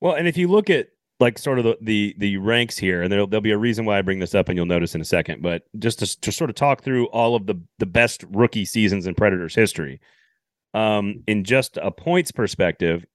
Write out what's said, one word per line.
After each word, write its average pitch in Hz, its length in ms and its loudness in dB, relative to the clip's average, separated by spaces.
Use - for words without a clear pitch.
Well, 170 140 0
and 160 120 0
if 160 120 0
you 180 100 2
look 208 220 4
at, 147 160 4
like, 120 200 4
sort 135 200 -2
of 120 80 0
the, 113 160 2
the, 104 340 2
the 101 220 -2
ranks 113 400 0
here, 90 240 0
and 92 100 0
there'll, 101 140 2
there'll 104 160 0
be 110 80 2
a 104 80 2
reason 113 260 0
why 104 140 2
I 98 40 0
bring 95 180 -2
this 90 140 -4
up, 95 140 2
and 92 80 -2
you'll 87 80 0
notice 87 300 0
in 82 80 -4
a - 20 -8
second, 82 380 -2
but 85 220 -4
just 113 200 -2
to, - 220 -6
to 107 120 -4
sort 160 160 -4
of 110 80 -8
talk 143 260 0
through 127 260 0
all 117 260 2
of 101 120 -2
the, 95 140 -4
the 107 60 -2
best 113 460 0
rookie 107 340 2
seasons 98 420 0
in 90 80 -4
Predators 92 400 0
history. 80 460 0
Um, 107 540 -2
in 104 180 0
just 127 320 0
a 85 140 -4
points 175 420 -2
perspective, 87 720 -2